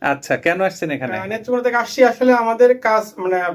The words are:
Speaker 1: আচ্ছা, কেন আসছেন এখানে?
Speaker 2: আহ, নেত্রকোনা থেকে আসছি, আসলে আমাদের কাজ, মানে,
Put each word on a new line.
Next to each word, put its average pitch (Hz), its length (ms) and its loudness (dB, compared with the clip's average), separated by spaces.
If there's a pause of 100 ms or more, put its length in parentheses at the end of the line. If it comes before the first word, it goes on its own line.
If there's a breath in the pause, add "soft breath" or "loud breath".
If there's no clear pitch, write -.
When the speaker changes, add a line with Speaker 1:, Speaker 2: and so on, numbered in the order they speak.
Speaker 1:
আচ্ছা, 139 360 -2
কেন 170 240 0
আসছেন 180 300 -4
এখানে? 139 280 -6
Speaker 2:
আহ, 190 80 -8
নেত্রকোনা 226 360 -4
থেকে 240 140 -2
আসছি, 240 280 2
আসলে 247 280 4
আমাদের 240 460 4
কাজ, 220 400 0
মানে, 185 240 -2 (120)